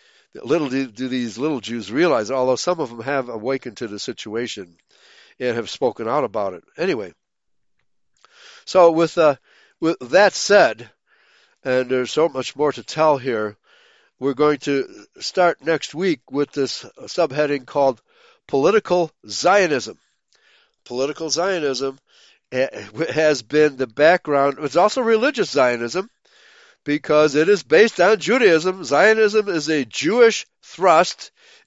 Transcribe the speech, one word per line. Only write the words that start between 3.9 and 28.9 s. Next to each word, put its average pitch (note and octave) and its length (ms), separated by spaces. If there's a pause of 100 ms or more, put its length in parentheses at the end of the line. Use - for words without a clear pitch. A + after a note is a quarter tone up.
situation G#2+ 800 (640)
and B2 180
have G#2+ 120
spoken A#2 380
out C#3 160
about G2+ 300
it. F2 100 (140)
Anyway, C3 360 (1500)
so E3+ 280
with, D#3+ 260
uh, D3+ 180 (440)
with E3 180 (140)
that F#3+ 220
said, B2 560 (720)
and B2+ 260
there's B2+ 220
so D#3+ 180
much C3 260
more D3 160
to - 120
tell D#3 340
here, A2 400 (640)
we're C3 160
going D3 240
to A#2 480 (120)
start F3 460
next D#3 300
week E3 340
with C#3+ 220
this - 340 (140)
subheading C#3+ 640
called C3+ 360 (460)
Political F3 640 (160)
Zionism. D3 680 (880)
Political C#3+ 460
Zionism C#3 640 (560)
ha-, C3 160 (400)
has D3 320
been D3 340
the B2+ 120
background. C#3+ 720
It's C#3+ 160
also G#3 260
religious A3+ 480
Zionism B2 600 (760)
because D3+ 500
it D#3 160
is F#3+ 140
based G3 360
on G3 200
Judaism. F#3 640
Zionism G#3 640